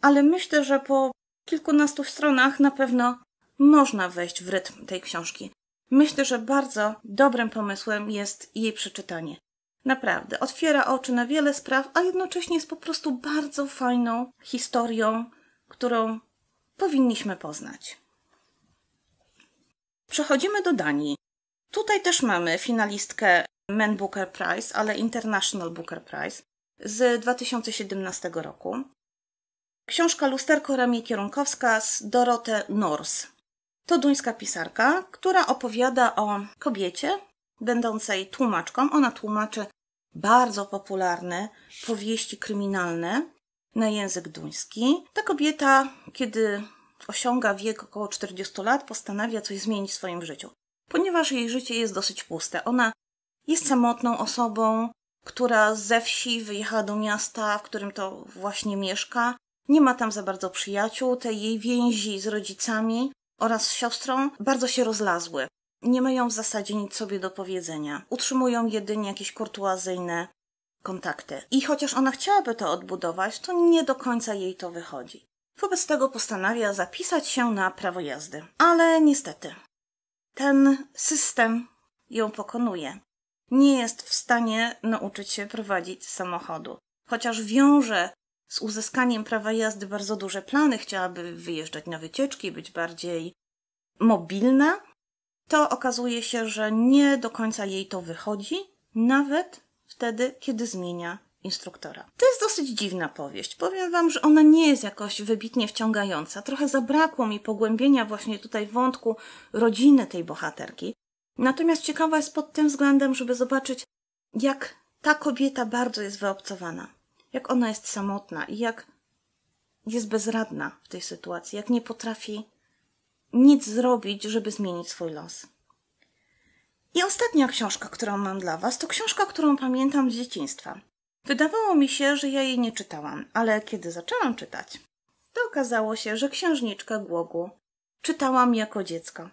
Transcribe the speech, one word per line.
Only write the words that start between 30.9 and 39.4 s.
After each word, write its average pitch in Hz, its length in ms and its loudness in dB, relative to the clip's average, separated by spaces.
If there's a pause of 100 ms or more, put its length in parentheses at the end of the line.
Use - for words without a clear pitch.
kierunkowska 226 760 0
z - 220 -4
Dorothe 233 640 2
Nors. 190 580 -2 (600)
To 339 120 2
duńska 277 340 2
pisarka, 226 800 0
która 370 360 2
opowiada 247 720 2
o 208 240 0 (180)
kobiecie 226 600 -2 (420)
będącej 220 680 -2
tłumaczką. 240 640 0
Ona 277 200 4
tłumaczy 214 560 -4 (480)